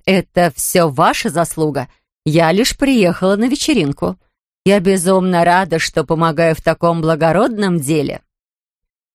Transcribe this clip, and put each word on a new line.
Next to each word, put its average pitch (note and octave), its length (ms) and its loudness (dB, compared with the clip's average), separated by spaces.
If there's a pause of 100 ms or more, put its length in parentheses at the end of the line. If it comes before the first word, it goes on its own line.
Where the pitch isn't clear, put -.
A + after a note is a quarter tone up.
Это F3 480 0
все - 340 0
ваша F3 400 0
заслуга. D#3 600 -4 (360)
Я D#3+ 280 2
лишь G#3 240 0
приехала G3+ 600 0
на A3+ 120 -2
вечеринку. F#3 680 -2 (480)
Я G3 160 4
безумно F#3 640 0
рада, F3 340 0
что - 260 -4
помогаю E3 500 0
в - 80 -8
таком E3+ 400 0
благородном F3 760 0
деле». C#3+ 440 -4 (920)